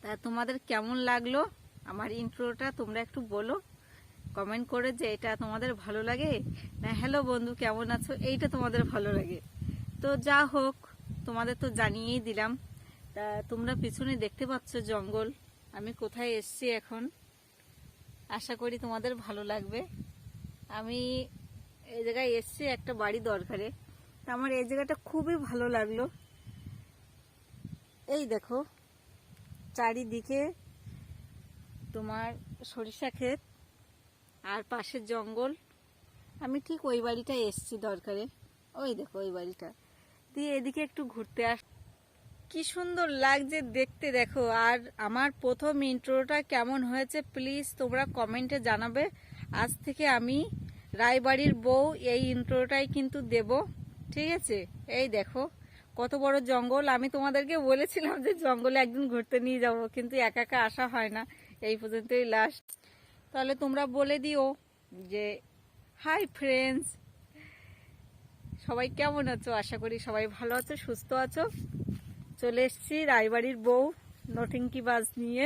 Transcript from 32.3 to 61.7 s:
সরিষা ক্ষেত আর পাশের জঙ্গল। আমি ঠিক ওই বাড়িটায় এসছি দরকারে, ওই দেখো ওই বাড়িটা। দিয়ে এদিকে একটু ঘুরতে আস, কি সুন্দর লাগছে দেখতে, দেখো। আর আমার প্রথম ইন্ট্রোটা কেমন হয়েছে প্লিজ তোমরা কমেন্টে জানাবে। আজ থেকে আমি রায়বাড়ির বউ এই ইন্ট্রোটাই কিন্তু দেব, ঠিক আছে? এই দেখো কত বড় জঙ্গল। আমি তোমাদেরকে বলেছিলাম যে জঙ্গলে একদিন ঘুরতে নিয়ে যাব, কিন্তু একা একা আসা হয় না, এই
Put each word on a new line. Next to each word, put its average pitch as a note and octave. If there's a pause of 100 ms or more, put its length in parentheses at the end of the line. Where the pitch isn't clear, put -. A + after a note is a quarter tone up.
সরিষা A3+
ক্ষেত B3+ (1040)
আর G3+
পাশের A#3
জঙ্গল। A3+ (880)
আমি C4+
ঠিক D#4+
ওই B3
বাড়িটায় A#3
এসছি -
দরকারে, G3+ (520)
ওই C4
দেখো C#4+
ওই G3
বাড়িটা। F3+ (640)
দিয়ে D4
এদিকে C4+
একটু D4
ঘুরতে A3+
আস, A#3 (880)
কি D#4+
সুন্দর F4
লাগছে C#4
দেখতে, C4
দেখো। B3 (240)
আর A#3+ (180)
আমার A#3
প্রথম C4+ (100)
ইন্ট্রোটা C4
কেমন C4
হয়েছে C4
প্লিজ C#4 (120)
তোমরা B3+
কমেন্টে B3+
জানাবে। A#3 (480)
আজ A3 (120)
থেকে D4
আমি B3+ (540)
রায়বাড়ির C4
বউ B3+
এই B3 (100)
ইন্ট্রোটাই B3+
কিন্তু C4+
দেব, A3+ (600)
ঠিক D4+
আছে? E4+ (300)
এই C4
দেখো G#3 (540)
কত A#3+
বড় C#4
জঙ্গল। B3+
আমি B3+
তোমাদেরকে C#4
বলেছিলাম D4
যে C#4
জঙ্গলে C4
একদিন B3+
ঘুরতে A#3+
নিয়ে B3+
যাব, A#3 (100)
কিন্তু A#3+
একা A#3+
একা B3
আসা A3
হয় A3+
না, A3 (400)
এই A3